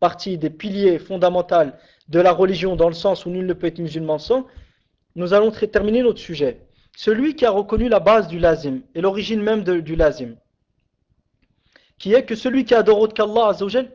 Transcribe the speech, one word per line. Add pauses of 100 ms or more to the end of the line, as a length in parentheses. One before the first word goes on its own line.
partie
des
piliers
fondamentaux (360)
de
la
religion
dans
le
sens
où
nul
ne
peut
être
musulman
sans, (720)
nous
allons
tra-,
terminer
notre
sujet. (300)
Celui
qui
a
reconnu
la
base
du
lazim (140)
et
l'origine
même
de,
du
lazim, (1600)
qui
est
que
celui
qui
adore
autre
qu'Allah
Azza
wa
Jal,